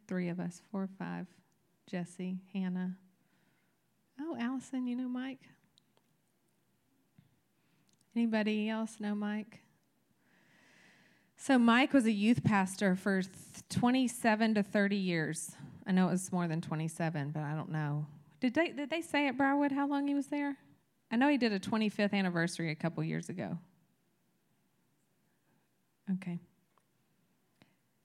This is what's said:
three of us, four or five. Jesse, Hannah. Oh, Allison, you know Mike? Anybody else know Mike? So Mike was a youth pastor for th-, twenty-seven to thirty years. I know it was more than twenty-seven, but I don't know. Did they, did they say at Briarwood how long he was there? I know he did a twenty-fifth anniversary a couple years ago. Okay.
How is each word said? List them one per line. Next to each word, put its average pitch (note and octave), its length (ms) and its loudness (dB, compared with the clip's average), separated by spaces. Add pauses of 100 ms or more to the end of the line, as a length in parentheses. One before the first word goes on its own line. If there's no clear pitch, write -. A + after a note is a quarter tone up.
three F3+ 200 -2
of F3 140 -4
us, E3+ 280 -8
four F#3+ 140 -4
or F#3 60 -6 (100)
five. F3 260 -8 (600)
Jesse, F#3 540 -8 (100)
Hannah. F#3 460 -4 (1200)
Oh, D#4 180 -6
Allison, B3+ 480 -6
you B3 100 -4
know B3+ 120 -6
Mike? B3+ 320 -8 (2750)
Anybody G#3+ 540 2
else A3 320 -4
know G#3 160 -2
Mike? G#3 460 -6 (1800)
So C4+ 200 2
Mike A#3+ 360 6
was C4+ 120 6
a A3+ 60 6
youth G#3+ 320 4
pastor G3 540 4
for F#3+ 240 2
th-, F#3 120 -8 (360)
twenty-seven A3+ 840 2
to G#3 80 4
thirty G3+ 340 2
years. E3 580 -2 (320)
I G3 60 2
know F#3 160 6
it - 20 0
was F3+ 220 -2
more F3 160 0
than D#3+ 100 -2
twenty-seven, D#3+ 720 -4
but D3+ 120 -6
I D3 120 -4
don't - 160 -6
know. D3+ 340 -2 (360)
Did B3 120 0
they, D#4+ 200 0
did C4+ 160 -6
they E4+ 120 -4
say C#4+ 260 0
at C4 100 -2
Briarwood C#4 340 2
how C#4 160 0
long C#4+ 220 0
he C#4+ 40 0
was C#4+ 140 0
there? C#4+ 300 -4 (520)
I A3+ 60 0
know C4 140 6
he D4 80 4
did A3+ 160 2
a G3 60 0
twenty-fifth G#3+ 540 0
anniversary F3 560 0
a D3+ 60 -2
couple D#3+ 260 -2
years D#3+ 280 -4
ago. E3+ 280 -6 (2500)
Okay. F3+ 260 -4 (1700)